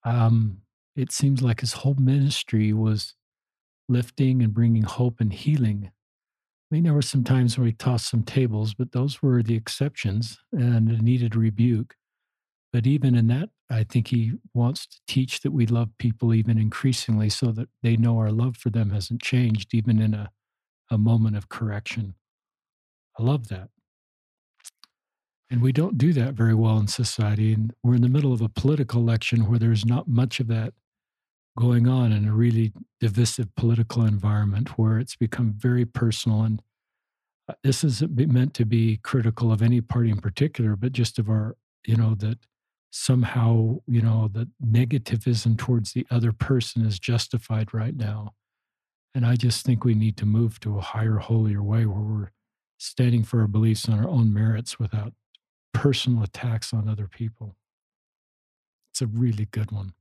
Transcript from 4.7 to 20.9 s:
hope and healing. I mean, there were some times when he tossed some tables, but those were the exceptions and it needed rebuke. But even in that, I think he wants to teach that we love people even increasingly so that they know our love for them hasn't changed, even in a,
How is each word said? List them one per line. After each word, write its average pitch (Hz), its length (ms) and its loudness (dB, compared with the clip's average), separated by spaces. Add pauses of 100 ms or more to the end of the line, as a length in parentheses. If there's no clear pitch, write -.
hope 120 380 -2
and 107 120 0
healing. 104 600 -2
I - 800 -14
mean, 165 100 2
there 160 100 4
were 147 80 2
some 131 200 0
times 123 360 2
when 123 80 2
he 113 80 0
tossed 117 340 -2
some 113 140 0
tables, 110 500 -2
but 127 200 -6
those 135 280 -4
were 123 220 2
the 113 120 0
exceptions 113 840 -4 (140)
and 120 380 2
it 113 120 0
needed 120 340 0
rebuke. 113 600 0 (760)
But 117 140 0
even 131 280 2
in 117 120 4
that, 135 240 0 (180)
I 113 160 -2
think 113 240 -2
he 117 240 0 (220)
wants 120 320 -2
to - 200 -20
teach - 360 -4
that 143 80 -2
we 135 160 0
love 117 320 0
people 117 340 0
even 113 240 2
increasingly 110 720 0
so 117 240 -2
that 110 160 -6 (140)
they 117 160 2
know 117 180 2
our 110 160 0
love 117 240 -2
for - 140 -4
them 107 180 0
hasn't 101 320 -4
changed, 117 540 -2
even 110 260 2
in 110 140 0
a, 104 160 -8 (600)